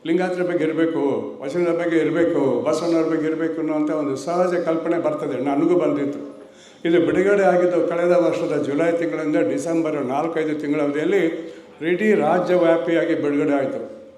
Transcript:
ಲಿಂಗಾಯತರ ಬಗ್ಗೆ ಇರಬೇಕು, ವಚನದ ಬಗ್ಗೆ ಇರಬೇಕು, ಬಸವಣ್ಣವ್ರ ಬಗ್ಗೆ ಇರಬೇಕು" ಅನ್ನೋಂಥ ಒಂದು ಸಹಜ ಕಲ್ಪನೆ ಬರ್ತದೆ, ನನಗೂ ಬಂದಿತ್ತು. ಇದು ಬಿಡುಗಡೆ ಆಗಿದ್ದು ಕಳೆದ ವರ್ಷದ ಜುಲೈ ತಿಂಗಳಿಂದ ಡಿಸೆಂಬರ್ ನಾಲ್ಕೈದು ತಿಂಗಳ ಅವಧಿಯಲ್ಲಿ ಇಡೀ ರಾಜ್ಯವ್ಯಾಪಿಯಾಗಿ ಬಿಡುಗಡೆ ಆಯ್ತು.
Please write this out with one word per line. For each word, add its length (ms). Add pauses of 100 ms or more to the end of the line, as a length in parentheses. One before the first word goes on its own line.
ಲಿಂಗಾಯತರ 360
ಬಗ್ಗೆ 200
ಇರಬೇಕು, 800
ವಚನದ 400
ಬಗ್ಗೆ 160
ಇರಬೇಕು, 640
ಬಸವಣ್ಣವ್ರ 480
ಬಗ್ಗೆ 180
ಇರಬೇಕು" 320
ಅನ್ನೋಂಥ 320
ಒಂದು 240
ಸಹಜ 400
ಕಲ್ಪನೆ 440
ಬರ್ತದೆ, 420
ನನಗೂ 380
ಬಂದಿತ್ತು. 640 (460)
ಇದು 160
ಬಿಡುಗಡೆ 380
ಆಗಿದ್ದು 440
ಕಳೆದ 240
ವರ್ಷದ 520
ಜುಲೈ 280
ತಿಂಗಳಿಂದ 440
ಡಿಸೆಂಬರ್ 680
ನಾಲ್ಕೈದು 540
ತಿಂಗಳ 220
ಅವಧಿಯಲ್ಲಿ 440 (560)
ಇಡೀ 320
ರಾಜ್ಯವ್ಯಾಪಿಯಾಗಿ 1000
ಬಿಡುಗಡೆ 380
ಆಯ್ತು. 380 (260)